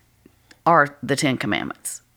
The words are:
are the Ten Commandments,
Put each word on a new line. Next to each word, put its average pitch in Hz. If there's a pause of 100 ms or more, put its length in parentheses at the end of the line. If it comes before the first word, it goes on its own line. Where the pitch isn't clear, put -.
(640)
are 147
the 135
Ten 135
Commandments, - (160)